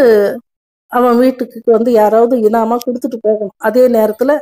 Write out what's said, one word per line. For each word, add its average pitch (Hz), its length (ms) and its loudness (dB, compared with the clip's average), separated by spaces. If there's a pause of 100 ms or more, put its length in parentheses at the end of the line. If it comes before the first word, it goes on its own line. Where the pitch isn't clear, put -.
(920)
அவன் 247 260 0
வீட்டுக்கு 247 520 -2
வந்து 233 220 0
யாராவது 226 500 2
இனாமா 220 360 0
கொடுத்துட்டு 240 420 -8
போகணும். 214 400 -4
அதே 240 300 2
நேரத்துல 233 520 0